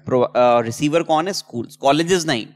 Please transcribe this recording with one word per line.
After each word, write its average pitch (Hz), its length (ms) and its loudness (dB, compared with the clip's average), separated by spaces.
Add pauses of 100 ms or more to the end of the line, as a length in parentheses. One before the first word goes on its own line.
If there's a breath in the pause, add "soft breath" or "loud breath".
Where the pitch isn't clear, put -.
प्रो-, 123 220 0
अ, 120 340 4
रिसीवर 143 420 -2
कौन 160 240 -2
है? 202 60 -6
स्कूल्स, - 440 -12
कॉलेजेस 160 500 0
नहीं। 120 300 -4